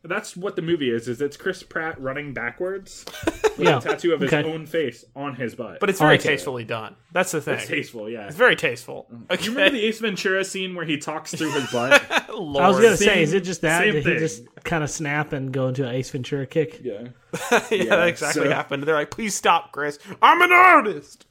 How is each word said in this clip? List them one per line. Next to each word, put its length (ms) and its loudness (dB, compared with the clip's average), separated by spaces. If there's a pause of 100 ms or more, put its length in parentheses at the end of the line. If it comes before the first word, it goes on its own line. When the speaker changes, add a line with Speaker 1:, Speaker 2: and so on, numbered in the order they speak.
Speaker 1:
That's 320 -8
what 220 -8
the 60 -4
movie 280 0
is, 180 -4
is 120 -6
it's 160 -4
Chris 260 -6
Pratt 380 -8
running 320 -8
backwards 720 -8 (120)
Speaker 2:
<laughs> 100 -6
Speaker 1:
with 320 -2
Speaker 2:
Yeah. 180 4
Speaker 1:
a 60 0
tattoo 320 0
of 80 -2
his 100 2
Speaker 2:
Okay. 180 2
Speaker 1:
own 140 -8
face 400 -4 (100)
on 200 -8
his 200 -6
butt. 240 -12
Speaker 3:
But 120 2
it's 80 -2
very 140 8
Speaker 2:
I 20 -
like 100 4
it. 40 2
Speaker 3:
tastefully 360 -2
done. 320 -8 (160)
That's 200 0
the 100 -2
thing. 160 -2
Speaker 1:
It's 100 -8
tasteful, 400 -6
yeah. 180 -10
Speaker 3:
It's 100 -14
very 200 4
tasteful. 540 -6
Speaker 1:
Do 80 -18
you 60 -18 (100)
Speaker 3:
Okay. 160 -4
Speaker 1:
remember 260 2
the 80 0
Ace 160 -2
Ventura 440 -2
scene 300 -8
where 120 -8
he 100 -2
talks 380 -10
through 180 -4
his 180 -4
butt? 320 4 (280)
Speaker 3:
<laughs> 40 -10
Lord. 300 -2
Speaker 2:
I 40 6
was 100 4
gonna 180 8
Speaker 1:
Same, 120 4
Speaker 2:
say, 160 4
is 100 0
it 100 0
just 160 -6
that? 220 2
Speaker 1:
same 100 2
Speaker 2:
Did 140 -2
he 40 2
Speaker 1:
thing. 100 0
Speaker 2:
just 220 -4 (220)
kinda 240 -2
snap 460 -4
and 180 -6
go 160 0
into 180 -2
an 80 -6
Ace 140 -4
Ventura 380 -6
kick? 360 -2
Speaker 1:
Yeah. 260 -10 (240)
Speaker 3:
<laughs> 180 -8
Yeah, 100 6 (100)
Speaker 1:
Yeah, 140 2 (120)
Speaker 3:
that 120 4
exactly 360 -2
Speaker 1:
so 60 2
Speaker 3:
happened. 340 -4
They're 100 2
like, 160 0
"Please 240 -6
stop, 380 0
Chris. 260 -6 (240)
I'm 180 8
an 100 4
artist." 800 4